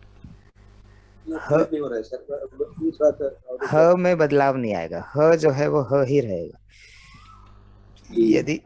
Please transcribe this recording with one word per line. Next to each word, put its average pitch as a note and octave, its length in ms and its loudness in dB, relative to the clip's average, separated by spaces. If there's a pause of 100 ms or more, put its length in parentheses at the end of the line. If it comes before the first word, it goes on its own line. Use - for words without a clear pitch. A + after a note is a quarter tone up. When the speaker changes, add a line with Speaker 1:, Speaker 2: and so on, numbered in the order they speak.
(1300)
Speaker 1:
नहीं, D#4+ 120 -6
Speaker 2:
ह D3+ 220 2
Speaker 1:
नहीं D3+ 180 -4
हो C#3 80 -6
रहा A#2+ 80 -6
है A2+ 60 -6
सर, - 460 -12 (340)
इस D#3+ 200 -4
बात D3 200 2
और C#3+ 720 0
Speaker 2:
ह F3+ 40 4
में F3+ 220 0
बदलाव C#3 380 2
नहीं A2+ 180 -4
आएगा, E2+ 420 -8
ह D#3+ 200 6
जो D#3 140 2
है C#3+ 180 0
वो D3 140 0
ह C3+ 220 2
ही C#3 160 2
रहेगा। F2+ 380 -6 (1600)
Speaker 1:
जी। A2+ 220 2
Speaker 2:
यदि C#3 300 -2